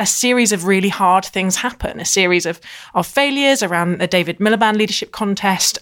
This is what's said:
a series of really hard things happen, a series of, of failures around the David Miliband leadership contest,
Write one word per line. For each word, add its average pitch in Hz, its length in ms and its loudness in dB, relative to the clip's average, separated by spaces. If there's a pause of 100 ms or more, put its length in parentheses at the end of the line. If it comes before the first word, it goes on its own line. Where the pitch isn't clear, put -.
a 202 60 -2
series 247 440 2
of 185 140 -2
really 190 240 2
hard 185 360 2
things 185 320 -2
happen, - 440 -6
a - 40 -8
series 180 420 2
of, 170 140 -6 (340)
of 180 120 0
failures 277 560 2
around 175 380 -2
the 180 80 -2
David 170 300 -2
Miliband 214 380 2
leadership 214 360 -2
contest, 196 680 -2